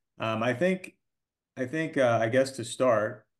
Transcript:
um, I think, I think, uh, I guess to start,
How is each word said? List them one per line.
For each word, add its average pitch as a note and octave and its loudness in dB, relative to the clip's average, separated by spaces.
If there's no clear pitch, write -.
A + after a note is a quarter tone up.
um, A2 -2
I B2 0
think, F#3 -2
I B2+ -4
think, D#3 -4
uh, A#2+ 4
I A2+ 2
guess C3 2
to A#2 -10
start, A2+ 0